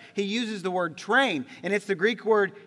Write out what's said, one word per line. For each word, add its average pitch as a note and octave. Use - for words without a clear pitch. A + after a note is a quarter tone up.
He G3+
uses G#3+
the F#3
word F3
train, G#3+
and F3+
it's G3+
the G3
Greek G3
word G#3